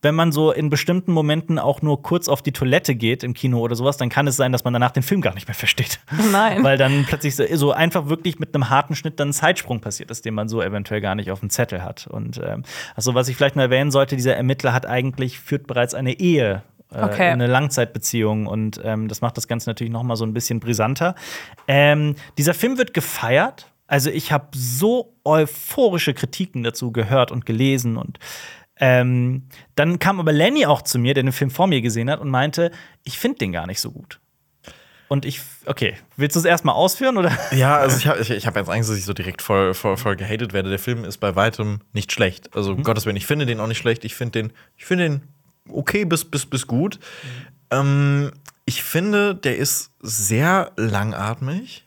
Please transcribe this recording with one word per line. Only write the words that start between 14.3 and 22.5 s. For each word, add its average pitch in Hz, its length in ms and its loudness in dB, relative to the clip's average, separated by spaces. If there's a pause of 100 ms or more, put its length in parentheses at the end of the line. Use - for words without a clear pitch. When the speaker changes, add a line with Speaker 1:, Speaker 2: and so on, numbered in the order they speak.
Speaker 1:
Ermittler 127 380 0
hat 127 140 0
eigentlich, 127 520 -4
führt 139 280 -6
bereits 120 260 0
eine 131 260 -4
Ehe, 127 440 2 (280)
äh, - 120 -4
Speaker 2:
Okay. 175 260 2
Speaker 1:
eine 123 180 2
Langzeitbeziehung 117 1000 0
und, 110 360 -4
ähm, 110 240 -2
das 107 140 -6
macht 120 160 -2
das 120 100 -8
Ganze 117 220 -4
natürlich 117 240 -6
noch 117 100 -4
mal 120 120 -2
so 113 100 -2
ein 110 80 -4
bisschen 117 260 -2
brisanter. 120 540 0 (540)
Ähm, 147 480 4 (240)
dieser 151 160 2